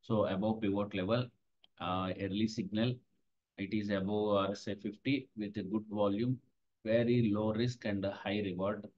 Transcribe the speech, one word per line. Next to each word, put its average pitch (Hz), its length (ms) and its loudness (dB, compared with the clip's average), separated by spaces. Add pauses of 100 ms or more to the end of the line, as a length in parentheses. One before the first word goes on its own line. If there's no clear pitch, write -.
So, 113 80 0 (200)
above 107 200 2 (100)
pivot 101 340 0
level, 110 240 0 (640)
uh, 92 200 0 (200)
early 104 300 0
signal. 110 360 0 (720)
It 98 160 -6
is 104 180 -2
above 104 300 2 (140)
R 98 180 0
S - 40 -16 (100)
I - 100 -8
fifty 131 320 -2 (240)
with 104 220 -4
a 92 100 -6
good 107 160 -2 (140)
volume, 110 340 2 (560)
very 120 260 4 (180)
low 107 120 2 (140)
risk 120 300 -2
and 98 140 -2 (160)
high 104 180 -2 (100)
reward 95 300 -2 (180)